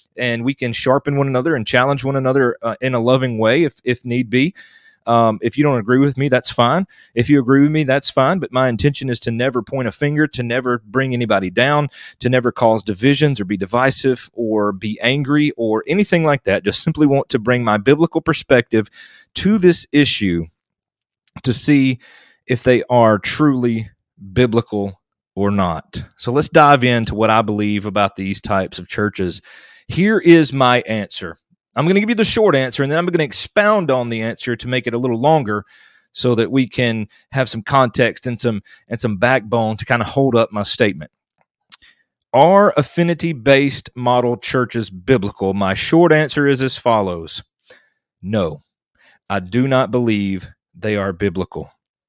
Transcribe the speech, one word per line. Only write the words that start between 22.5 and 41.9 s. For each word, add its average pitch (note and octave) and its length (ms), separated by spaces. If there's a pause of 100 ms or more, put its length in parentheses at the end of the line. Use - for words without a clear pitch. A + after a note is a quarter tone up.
they B2+ 260
are A2+ 300
truly A#2+ 720 (420)
biblical G#2+ 680 (340)
or G2+ 160
not. F#2 540 (120)
So - 140
let's C3+ 180
dive C#3+ 360
into A#2 320
what A2 140
I A2 120
believe G#2 440
about G2+ 280
these G2 260
types F#2+ 380
of F2+ 100
churches. G2 540 (460)
Here G3+ 320
is D#3+ 320
my B2 300
answer. G2 560 (360)
I'm C#3+ 120
gonna F#3+ 140
give G#3+ 100
you A#3+ 40
the G#3+ 100
short G#3 300
answer, C3 280
and C#3 100
then D#3 60
I'm F3 80
gonna E3+ 180
expound G3+ 640
on B2 200
the A2+ 100
answer A#2 340
to A#2+ 140
make B2+ 180
it A#2+ 60
a A#2 60
little A#2+ 200
longer A#2+ 460 (480)
so - 220
that G#2+ 180
we C3 140
can A2+ 420 (220)
have C3 180
some A#2 140
context C3+ 640
and A#2+ 120
some, A2 220 (280)
and A2+ 120
some G#2+ 160
backbone A2 640
to - 80
kinda A#2+ 180
hold C3+ 300
up A2+ 180
my G#2 120
statement. F#2+ 460 (1200)